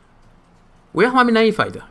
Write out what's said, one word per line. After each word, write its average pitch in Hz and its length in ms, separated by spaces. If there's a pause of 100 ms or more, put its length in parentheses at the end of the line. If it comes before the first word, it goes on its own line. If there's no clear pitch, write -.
(960)
ويا 208 140
أخي 254 80
ما 254 60
منها 233 200
أي 220 100
فايدة، 98 380